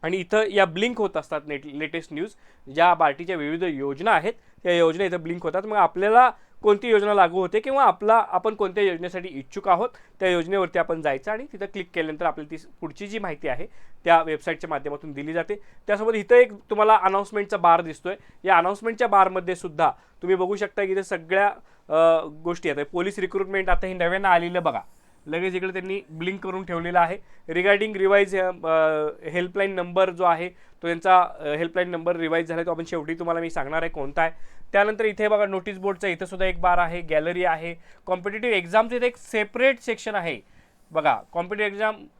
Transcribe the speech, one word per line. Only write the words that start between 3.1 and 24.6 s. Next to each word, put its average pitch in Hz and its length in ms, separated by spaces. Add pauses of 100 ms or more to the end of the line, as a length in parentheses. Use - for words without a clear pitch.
विविध 156 320
योजना 139 420
आहेत 185 220 (300)
त्या 175 140
योजना 170 280
इथं 175 180
ब्लिंक 170 200
होतात. 185 240
मग 214 100
आपल्याला 208 540 (320)
कोणती 208 260
योजना 208 260
लागू 180 260
होते 185 200
किंवा 269 240
आपला, 214 440
आपण 214 260
कोणत्या 202 300
योजनेसाठी 180 440
इच्छुक 180 400
आहोत 190 200 (320)
त्या 185 100
योजनेवरती 180 480
आपण 165 240
जायचं 143 280
आणि 233 220
तिथं 196 120
क्लिक 190 300
केल्यानंतर 160 320
आपल्याला 156 300
ती - 120 (120)
पुढची 170 260
जी 208 120
माहिती 160 300
आहे 147 180 (380)
त्या 165 180
वेबसाईटच्या 160 480
माध्यमातून 147 420
दिली 143 200
जाते. 170 220 (320)
त्यासोबत 214 280
इथं 214 220
एक 247 160
तुम्हाला 214 500
अनाउन्समेंटचा 202 540
बार 170 240
दिसतोय. 170 360 (280)
या 185 140
अनाउन्समेंटच्या 214 500
बारमध्ये 185 480
सुद्धा 160 340
तुम्ही - 460
बघू 185 200
शकता 202 280
की 190 80
इथं 190 100
सगळ्या, 185 440 (420)
अ, 160 380
गोष्टी 160 440
आहेत. 143 160
पोलीस 185 320
रिक्रुटमेंट 190 500
आता 180 180
हे 185 80
नव्यानं 185 340
आलेलं 175 340